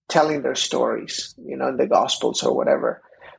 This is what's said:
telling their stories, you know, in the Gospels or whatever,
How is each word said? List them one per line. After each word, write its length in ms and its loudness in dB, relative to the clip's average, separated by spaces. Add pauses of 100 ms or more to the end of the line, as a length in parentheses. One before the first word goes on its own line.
telling 320 2
their 140 -2
stories, 840 -2
you 200 -12
know, 100 -2
in 100 -4
the 100 2
Gospels 560 2
or 120 2
whatever, 480 0 (360)